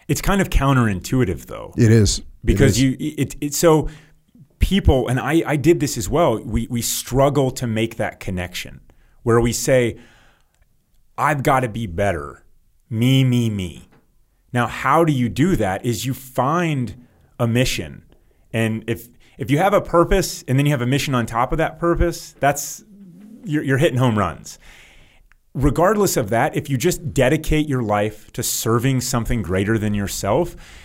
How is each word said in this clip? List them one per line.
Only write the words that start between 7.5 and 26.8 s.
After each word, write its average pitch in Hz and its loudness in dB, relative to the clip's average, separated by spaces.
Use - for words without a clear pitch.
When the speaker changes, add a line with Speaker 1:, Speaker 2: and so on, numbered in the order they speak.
Speaker 1:
to - -6
make 113 -2
that - -6
connection 87 -8
where 117 4
we 117 2
say, 123 0
"I've 143 -2
gotta 131 2
be 113 -8
better. 85 -4
Me, 131 2
me, 123 2
me." 92 -6
Now, 120 0
how 151 2
do 156 2
you 123 0
do 127 0
that 101 -2
is 120 -4
you 131 -4
find 139 -4
a 120 0
mission. 113 -2
And 110 -2
if, - -6
if 101 -6
you 143 2
have 196 2
a 202 4
purpose 170 0
and 131 0
then 143 2
you 147 2
have 123 -2
a 120 -2
mission 139 -2
on 117 0
top 117 -2
of 156 0
that 156 -4
purpose, 170 -2
that's, - -2
you're, 151 -4
you're 135 0
hitting 143 2
home 120 2
runs. 78 -6
Regardless 175 2
of 110 -2
that, 123 0
if 143 -6
you 135 0
just 156 -2